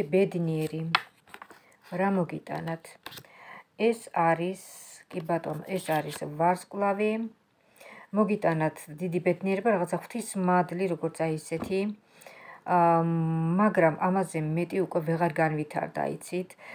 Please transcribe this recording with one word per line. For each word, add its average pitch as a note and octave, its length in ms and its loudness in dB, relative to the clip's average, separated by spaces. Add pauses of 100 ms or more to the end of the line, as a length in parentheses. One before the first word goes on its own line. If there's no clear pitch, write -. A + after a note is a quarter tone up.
ბედნიერი. D#3+ 760 0 (1040)
რა F#3 260 0
მოგიტანათ? E3 720 -4 (920)
ეს A3+ 380 0
არის, E3+ 500 0 (420)
კი F3+ 180 -10
ბატონო, D#3+ 440 -4
ეს F#3 240 -4
არის D3+ 400 -2
ვარსკვლავი. G3 800 0 (1000)
მოგიტანათ F3+ 680 2 (120)
დიდი E3+ 300 -4
ბედნიერება, F#3+ 520 2
რაღაცა F3 280 0
ღვთის - 360 -8
მადლი, F3+ 520 2
როგორც E3 320 -4
აი D#3+ 160 0
ესეთი. E3 460 -4 (800)
ა, F3 160 2 (760)
მაგრამ F3+ 440 4
ამაზე F#3 460 0
მეტი E3+ 360 -2
უკვე E3+ 220 0
ვეღარ E3 320 0
განვითარდა, D3+ 760 -2
იცით? F3+ 420 -6 (260)